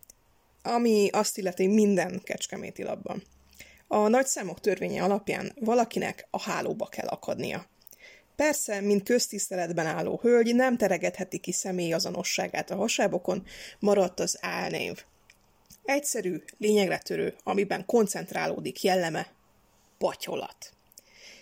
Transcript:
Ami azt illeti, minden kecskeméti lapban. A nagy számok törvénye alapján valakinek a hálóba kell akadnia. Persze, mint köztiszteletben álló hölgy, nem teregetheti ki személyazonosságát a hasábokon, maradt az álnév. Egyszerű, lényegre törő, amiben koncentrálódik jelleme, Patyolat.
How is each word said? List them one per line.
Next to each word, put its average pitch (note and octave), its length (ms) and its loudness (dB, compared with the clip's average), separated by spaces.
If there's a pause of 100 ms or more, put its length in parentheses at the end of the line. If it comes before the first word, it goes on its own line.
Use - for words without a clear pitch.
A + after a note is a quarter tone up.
(640)
Ami A3+ 500 4
azt - 260 0
illeti, F#3+ 280 0
minden F#3+ 560 4
kecskeméti - 600 -8
lapban. - 400 -8 (640)
A G#3+ 220 2
nagy B3+ 180 4
számok G3 340 -6
törvénye F3+ 420 0
alapján G3 580 -2
valakinek A3+ 680 0
a F#3+ 100 -4
hálóba - 460 -4
kell - 200 -8
akadnia. - 640 -6 (720)
Persze, C#4+ 400 0
mint G3+ 220 2
köztiszteletben F3+ 840 -2
álló E3 360 -2
hölgy, A#3 320 6
nem B3 220 4
teregetheti F3+ 640 0
ki - 140 -6
személyazonosságát F3+ 1160 -2
a F#3 60 -4
hasábokon, G3 680 0 (340)
maradt G3 420 4
az - 200 -2
álnév. F3 640 -6 (800)
Egyszerű, A3 580 -2 (160)
lényegre G3+ 400 4
törő, D#3+ 440 -4
amiben F#3+ 440 -2
koncentrálódik E3 960 0
jelleme, E3+ 500 0 (680)
Patyolat. - 720 -6 (680)